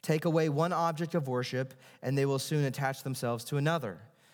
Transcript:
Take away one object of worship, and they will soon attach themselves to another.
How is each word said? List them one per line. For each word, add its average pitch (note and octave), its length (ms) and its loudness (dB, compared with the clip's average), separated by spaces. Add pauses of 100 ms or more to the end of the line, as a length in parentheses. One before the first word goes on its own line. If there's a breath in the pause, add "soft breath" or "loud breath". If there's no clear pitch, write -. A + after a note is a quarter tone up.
Take D#3+ 240 0
away D#3+ 240 4
one E3 240 2
object E3 400 0
of D#3 120 0
worship, B2+ 460 -2 (300 loud breath)
and C3+ 160 0
they C#3 80 4
will C#3 120 2
soon D3 280 0
attach C3+ 360 -2
themselves A#2+ 440 -4
to D3 100 -2
another. C#3 420 0 (360 soft breath)